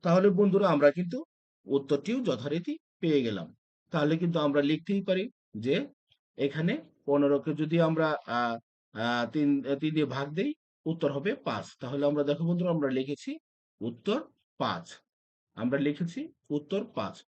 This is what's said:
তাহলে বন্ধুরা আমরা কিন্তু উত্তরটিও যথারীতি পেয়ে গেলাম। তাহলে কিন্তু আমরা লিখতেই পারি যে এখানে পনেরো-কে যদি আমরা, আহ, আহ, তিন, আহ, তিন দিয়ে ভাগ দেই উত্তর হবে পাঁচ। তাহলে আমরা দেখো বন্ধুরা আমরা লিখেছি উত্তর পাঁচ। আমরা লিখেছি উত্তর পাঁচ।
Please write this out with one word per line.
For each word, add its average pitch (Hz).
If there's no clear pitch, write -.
তাহলে 185
বন্ধুরা 196
আমরা 143
কিন্তু 175
উত্তরটিও 139
যথারীতি 151
পেয়ে 156
গেলাম। 101
তাহলে 151
কিন্তু 170
আমরা 147
লিখতেই 160
পারি 185
যে 127
এখানে 156
পনেরো-কে 143
যদি 156
আমরা, 160
আহ, 117
আহ, 120
তিন, 147
আহ, 139
তিন 156
দিয়ে 156
ভাগ 131
দেই 226
উত্তর 165
হবে 143
পাঁচ। 107
তাহলে 139
আমরা 147
দেখো 147
বন্ধুরা 175
আমরা 147
লিখেছি 131
উত্তর 120
পাঁচ। 101
আমরা 123
লিখেছি 147
উত্তর 147
পাঁচ। 98